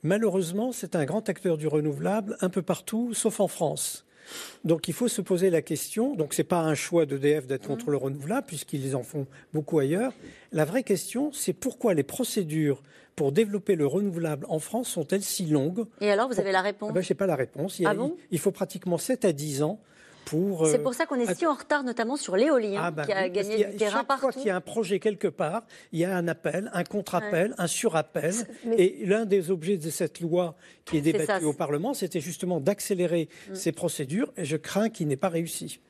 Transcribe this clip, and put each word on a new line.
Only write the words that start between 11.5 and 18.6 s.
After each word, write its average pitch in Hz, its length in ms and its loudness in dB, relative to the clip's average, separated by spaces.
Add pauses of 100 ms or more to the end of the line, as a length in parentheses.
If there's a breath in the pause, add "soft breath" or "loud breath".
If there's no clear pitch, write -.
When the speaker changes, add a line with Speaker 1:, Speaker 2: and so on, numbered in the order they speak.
Speaker 1:
pourquoi 233 400 0
les 151 100 2
procédures 156 760 0 (340 loud breath)
pour 139 160 2
développer 202 440 2
le 151 100 2
renouvelable 165 640 0
en 160 100 0
France 233 300 -4
sont-elles 185 340 -2
si - 220 -4
longues ? 156 400 2 (160)
Speaker 2:
Et 208 100 4
alors, 214 160 4
vous 220 120 0
avez 196 120 0
la 190 80 6
Speaker 1:
Ah 185 40 0
Speaker 2:
réponse ? 202 300 -4
Speaker 1:
ben, 180 80 2
j'ai 180 140 -2
pas 196 120 0
la 165 80 2
réponse. 139 440 -4
Il 185 40 2
y - 20 4
a, 202 60 6
Speaker 2:
Ah - 20 2
bon ? 294 220 -2 (160 loud breath)
Speaker 1:
il, 185 40 -2
il 156 40 2
faut 196 120 2
pratiquement 180 460 -4